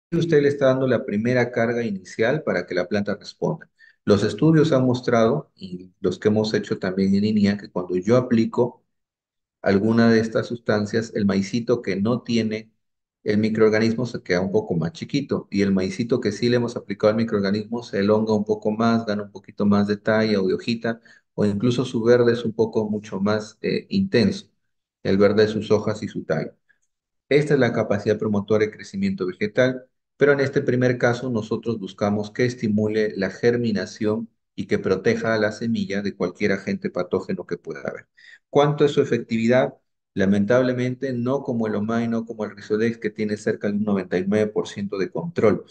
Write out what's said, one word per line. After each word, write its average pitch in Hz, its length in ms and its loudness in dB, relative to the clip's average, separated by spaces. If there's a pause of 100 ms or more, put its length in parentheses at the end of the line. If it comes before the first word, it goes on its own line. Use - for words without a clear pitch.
(100)
usted 160 320 2
le 143 60 4
está 143 180 0
dando 131 200 2
la 117 200 0
primera 120 460 0
carga 120 320 0
inicial 110 580 -2
para 90 240 -2
que - 80 -8
la 90 140 -2
planta 101 260 -2
responda. - 560 -6 (340)
Los 104 200 4
estudios 151 480 4
han 127 120 4
mostrado, 120 720 0
y 92 460 -16
los 92 180 -2
que - 100 2
hemos 107 260 2
hecho 104 240 -2
también 95 360 0
en 101 80 2
línea, 104 340 2
que - 140 -12
cuando 90 260 -4
yo 98 200 2
aplico 117 680 0 (800)
alguna 113 480 4
de 113 100 6
estas 113 260 -2
sustancias, 110 680 -2
el 104 120 0
maicito 117 560 0
que 95 140 -4
no 113 260 0
tiene 110 500 -2 (520)
el 107 140 2
microorganismo 110 680 2
se - 160 -8
queda 90 180 0
un 95 120 -2
poco 107 220 0
más 82 180 -2
chiquito, - 580 -4
y 98 120 0
el 98 100 2
maicito 95 480 0
que 101 120 0
sí 120 160 0
le 120 80 2
hemos 117 200 -2
aplicado 104 360 0
al 113 40 0
microorganismo 107 680 -2
se - 180 -4
elonga 107 340 2
un 104 100 0
poco 107 260 -2
más, 113 360 0
gana 104 180 -4
un 101 60 -18
poquito - 360 -6
más 101 200 4
de 104 120 0
talla 107 420 2
o 95 80 0
de 95 60 0
hojita, 117 460 -4 (340)
o - 100 0
incluso 120 400 0
su 117 180 -4
verde 120 300 6
es 113 120 -2
un 110 100 -4
poco 110 340 -2
mucho 104 320 -6
más, 104 420 -4
eh, - 280 -4
intenso, 98 600 0 (520)
el 98 160 0
verde 104 280 4
de 107 60 -2
sus 104 180 -2
hojas 104 320 0
y 101 60 -6
su 87 160 -10
tallo. 76 300 -4 (720)
Esta 147 260 2
es 135 60 4
la 117 120 4
capacidad 107 460 0
promotora 107 460 0
de 107 80 -4
crecimiento 98 540 -4
vegetal, 127 580 0 (320)
pero 143 160 4
en 139 80 2
este 135 220 0
primer 123 360 2
caso 123 320 0
nosotros 110 480 -4
buscamos 104 520 -4
que - 160 -2
estimule 107 680 0
la 95 140 -2
germinación 110 960 -2 (260)
y 98 120 -8
que 98 120 0
proteja 110 560 0
a 110 40 0
la 104 140 0
semilla 101 500 -4
de 98 140 -4
cualquier 95 360 -2
agente 98 380 -4
patógeno 90 560 -4
que - 100 -8
pueda 78 240 -12
haber. - 280 -10 (420)
¿Cuánto 147 340 2
es 143 80 2
su - 80 0
efectividad? 120 760 0 (380)
Lamentablemente, 123 1000 0
no 123 320 -2
como 113 240 -2
el 104 80 -2
Omai, 113 320 -2
no 113 180 -4
como 110 180 -8
el 101 120 -8
Rizodex, 110 420 -2
que - 120 -4
tiene 107 260 -4
cerca 107 320 -4
de 101 60 -2
un 104 100 -2
noventa 92 340 0
y 92 80 -2
nueve 107 240 2
por - 180 -4
ciento 101 300 -8
de 92 120 -4
control. 87 600 0